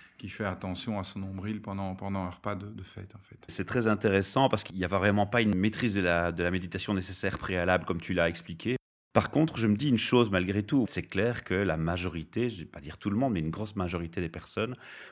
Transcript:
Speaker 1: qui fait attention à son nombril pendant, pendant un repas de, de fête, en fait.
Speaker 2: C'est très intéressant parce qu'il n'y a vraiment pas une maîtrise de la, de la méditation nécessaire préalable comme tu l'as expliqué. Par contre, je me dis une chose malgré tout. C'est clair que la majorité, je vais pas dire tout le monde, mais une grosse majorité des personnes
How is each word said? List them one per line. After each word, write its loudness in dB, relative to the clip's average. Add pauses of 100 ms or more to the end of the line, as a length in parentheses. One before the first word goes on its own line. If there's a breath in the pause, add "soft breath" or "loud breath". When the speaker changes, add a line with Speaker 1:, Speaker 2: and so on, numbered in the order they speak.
(180 loud breath)
Speaker 1:
qui -14
fait -8
attention -4
à -6
son -10
nombril -6
pendant, -6
pendant -4
un -4
repas -6
de, -10
de -12
fête, -14
en -20
fait. -20 (100)
Speaker 2:
C'est -2
très 0
intéressant 4
parce 2
qu'il -12
n'y -2
a 0
vraiment 4
pas 2
une 4
maîtrise 0
de 2
la, 4
de -4
la 2
méditation -2
nécessaire -2
préalable 2
comme -4
tu -4
l'as 4
expliqué. -4 (380)
Par 4
contre, 2
je 2
me 6
dis 0
une 4
chose 4
malgré 2
tout. 2
C'est -4
clair -2
que -4
la 2
majorité, -2
je -10
vais -10
pas -16
dire -12
tout -6
le 0
monde, 0
mais 0
une 0
grosse -6
majorité -4
des -2
personnes -4 (360 loud breath)